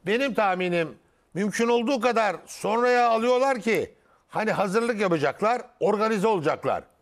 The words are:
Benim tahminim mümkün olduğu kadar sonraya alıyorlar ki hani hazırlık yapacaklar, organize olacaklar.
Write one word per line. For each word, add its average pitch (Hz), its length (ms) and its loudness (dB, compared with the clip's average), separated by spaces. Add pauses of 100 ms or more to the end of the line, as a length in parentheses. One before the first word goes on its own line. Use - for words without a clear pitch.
Benim 240 280 -2
tahminim 180 640 0 (360)
mümkün 208 340 -2
olduğu 240 320 0
kadar 220 360 0 (100)
sonraya 240 640 0
alıyorlar 247 520 2
ki 185 340 -2 (340)
hani 208 240 -2
hazırlık 202 480 0
yapacaklar, 190 640 0 (180)
organize 208 460 0
olacaklar. 147 580 0 (180)